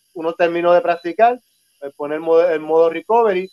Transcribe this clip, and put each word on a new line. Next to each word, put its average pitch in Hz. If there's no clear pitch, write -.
uno 165
terminó 170
de 175
practicar, 175
eh, 143
pone 147
el 160
modo, 165
el 160
modo 160
recovery, 190